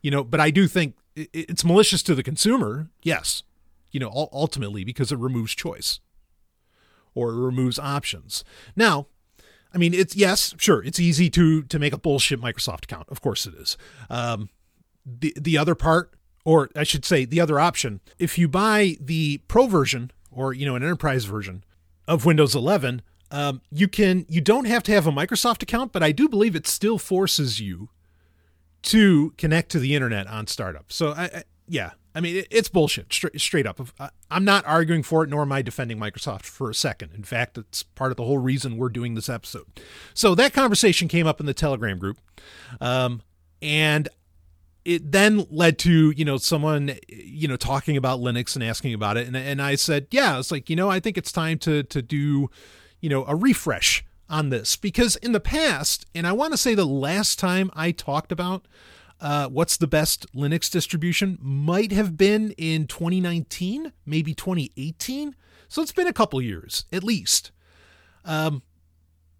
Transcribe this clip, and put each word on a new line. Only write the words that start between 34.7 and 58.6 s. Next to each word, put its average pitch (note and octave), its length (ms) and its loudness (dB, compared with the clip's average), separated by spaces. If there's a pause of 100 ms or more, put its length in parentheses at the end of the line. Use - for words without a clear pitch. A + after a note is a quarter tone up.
for D#3+ 220 2
it, D3 40 -6
nor D3 140 -2
am C#3+ 100 -2
I C3+ 80 0
defending A#2 380 -6
Microsoft G#2 460 -8
for - 260 -8
a G2 40 -8
second. - 380 -4
In G2 120 -16
fact, B2 340 -4
it's - 240 -10
part C3 300 -4
of A#2+ 40 -6
the A#2+ 80 -6
whole C#3 140 0
reason B2+ 380 -2
we're B2 120 -2
doing A#2 260 -6
this A2+ 140 -8
episode. - 380 -10 (480)
So G3 220 4
that C4+ 160 6
conversation G#3 560 4
came E3+ 180 2
up D3+ 140 0
in D3 60 -6
the C#3 80 -2
Telegram A#2 440 -2
group, F#2+ 200 -4 (600)
um, B2 420 -2 (380)
and D3+ 480 0 (760)
it E3 260 -2
then G3+ 400 4
led D#3+ 300 4
to, D#3+ 320 6
you D3+ 120 -2
know, C#3+ 120 0
someone, D3 560 0 (160)
you - 400 -8
know, B2+ 80 -2
talking C#3 400 -2
about C3 240 0
Linux B2 340 -4
and C3 80 -6
asking A2+ 320 -4
about G#2 220 -2
it. A#2+ 100 -4
And, B2 100 -8
and C#3 240 -6
I C#3 140 -2
said, C#3+ 380 0
"Yeah," B3+ 260 0
it's - 140 -6
like, C#3+ 180 -8
"You D#3+ 60 0
know, F#3+ 120 0
I F#3 120 0
think F#3 180 -4
it's - 140 -10
time D#3+ 260 -2
to, D3+ 240 0
to C#3 180 -6
do, C#3+ 480 -2 (520)
you D#3+ 100 -4
know, D#3 160 0
a C#3 80 -2
refresh E3+ 720 0 (240)
on D3+ 200 -2
this," A#2+ 280 -2
because G#3 400 0
in A#3 160 -4
the G#3+ 80 2
past, B3 760 -2
and E3 120 -4
I F3+ 60 0
wanna C#4+ 240 0
say A#3 180 2
the G3 120 2
last C#3 520 0
time F#3 360 0
I E3 160 -2
talked D3+ 420 -4
about, F3+ 340 -4 (520)